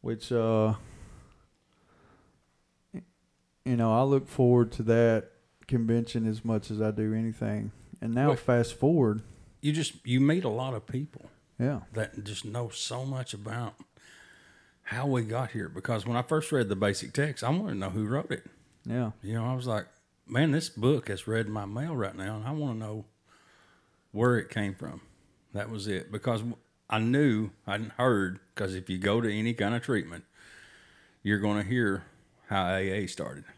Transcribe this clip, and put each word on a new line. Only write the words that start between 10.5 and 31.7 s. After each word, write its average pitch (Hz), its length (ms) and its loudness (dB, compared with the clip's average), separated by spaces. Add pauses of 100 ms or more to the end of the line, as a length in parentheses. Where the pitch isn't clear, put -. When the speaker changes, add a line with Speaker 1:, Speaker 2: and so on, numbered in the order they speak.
Speaker 2:
of 110 120 -8
people - 400 -8 (340)
Speaker 1:
Yeah. 127 220 0 (120)
Speaker 2:
that 107 300 -6
just 101 220 -10
know 113 240 -6
so 127 360 -8
much 131 280 -6
about 107 400 -8 (1080)
how 123 240 -4
we 127 160 2
got 113 280 -4
here. 104 180 -6
Because 98 360 -4
when 117 100 -2
I 123 60 2
first 156 300 -2
read 123 180 2
the 101 60 0
basic 101 380 0
text, 143 300 -2
I 120 60 0
wanted 180 240 0
to 101 60 -4
know 95 100 -4
who 107 160 -2
wrote 123 260 -2
it. - 140 -8 (400)
Speaker 1:
Yeah. 117 260 -2 (120)
Speaker 2:
You 101 100 -6
know, 113 120 -2
I 127 100 0
was 123 100 -6
like, 107 220 -2 (400)
"Man, 147 240 4
this 135 180 0
book 123 380 2
has 98 200 -6
read 110 220 0
my 107 160 -6
mail 131 300 -6
right 104 200 -4
now, 95 200 -8
and 107 100 -8
I 127 60 -6
wanna 147 280 -4
know 107 260 -8 (1040)
where 120 260 4
it - 120 -2
came 101 260 -4
from." - 260 -12 (520)
That 104 180 -6
was 104 160 -8
it. 95 240 -6
Because 107 300 -2
w-, 117 160 -6 (300)
I 110 120 0
knew, 113 500 4 (160)
I 101 60 -4
hadn't 110 220 -6
heard, 101 460 2 (140)
'cause 95 220 -4
if 92 120 -8
you 92 120 -4
go 101 220 2
to 113 120 0
any 110 220 -2
kind 104 180 0
of 120 80 -2
treatment, 87 440 -4 (1000)
you're 101 160 2
gonna 104 240 0
hear 104 400 0 (460)